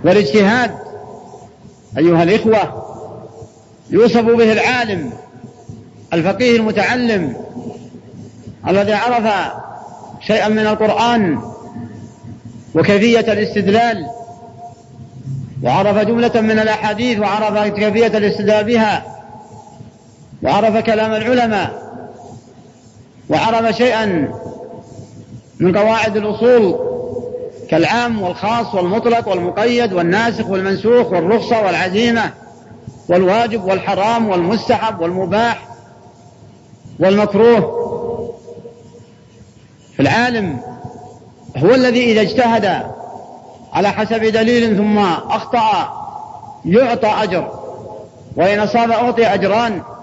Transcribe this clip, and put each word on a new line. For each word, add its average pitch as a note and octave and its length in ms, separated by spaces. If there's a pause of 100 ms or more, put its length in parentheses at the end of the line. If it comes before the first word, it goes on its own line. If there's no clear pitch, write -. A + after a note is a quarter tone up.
والاجتهاد G#3 640 (1300)
أيها E3+ 240
الإخوة G#3+ 720 (960)
يوصف A3 340
به A#3 280
العالم G#3 580 (1000)
الفقيه G3 440
المتعلم G#3+ 800 (1300)
الذي G3 240
عرف A3 400 (880)
شيئا G#3+ 280
من G#3+ 180
القرآن G#3+ 720 (1400)
وكيفية G#3+ 580
الاستدلال، G#3 760 (1600)
وعرف G3 360
جملة A3+ 420
من A3 180
الأحاديث، G#3+ 600
وعرف G#3 560
كيفية G#3+ 320
الاستدلال G#3 580
بها، A3 380 (1400)
وعرف G#3 340
كلام A3 360
العلماء، G#3+ 720 (1400)
وعرف A3+ 460
شيئا G#3+ 560 (1300)
من F3+ 160
قواعد A3 400
الأصول G#3+ 640 (920)
كالعام G#3 520
والخاص G3+ 520
والمطلق A3+ 540
والمقيد G3+ 640
والناسخ F3+ 560
والمنسوخ G3 640
والرخصة G#3+ 500
والعزيمة F#3+ 680 (800)
والواجب G3 560
والحرام G3+ 640
والمستحب G3+ 720
والمباح F#3 680 (1300)
والمكروه. G#3 880 (2000)
فالعالم F#3+ 600 (960)
هو F3 180
الذي B3 380
إذا G#3+ 80
اجتهد G3+ 640 (880)
على F#3+ 160
حسب A3 360
دليل A3+ 520
ثم G#3 220 (320)
أخطأ G#3+ 580 (760)
يعطى A3 440
أجر، F#3 420 (840)
وإن G3+ 240
أصاب A3+ 300
أعطي A#3 360
أجران G3 560 (200)